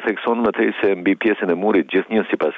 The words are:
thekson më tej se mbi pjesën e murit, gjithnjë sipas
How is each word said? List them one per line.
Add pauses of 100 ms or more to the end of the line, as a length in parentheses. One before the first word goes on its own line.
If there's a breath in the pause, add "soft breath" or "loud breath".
thekson
më
tej
se
mbi
pjesën
e
murit,
gjithnjë
sipas